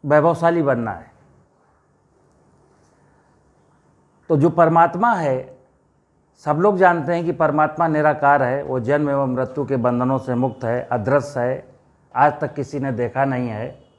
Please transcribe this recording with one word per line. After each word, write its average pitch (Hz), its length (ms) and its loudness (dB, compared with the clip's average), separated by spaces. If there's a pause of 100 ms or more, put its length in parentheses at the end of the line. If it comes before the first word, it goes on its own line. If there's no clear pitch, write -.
वैभवशाली 165 560 2
बनना 120 280 -2
है? 87 220 -14 (3250)
तो 160 80 2
जो 151 140 4
परमात्मा 170 640 4
है, 139 440 -4 (880)
सब 147 120 0
लोग 190 200 2
जानते 175 380 2
हैं 170 100 -2
कि 165 80 -2
परमात्मा 156 560 0
निराकार 151 540 2
है, 131 200 -2
वो 131 180 -4
जन्म 143 300 0
एवं 139 160 0
मृत्यु 127 380 -4
के 135 120 -2
बंधनों 123 420 0
से 127 160 -4
मुक्त 127 300 -2
है, 120 280 -4
अदृश्य 127 480 -2
है, 127 280 -4 (480)
आज 147 240 2
तक - 140 -6
किसी 143 240 -8
ने 135 140 -4
देखा 120 320 -2
नहीं 127 240 -4
है 110 360 -10 (140)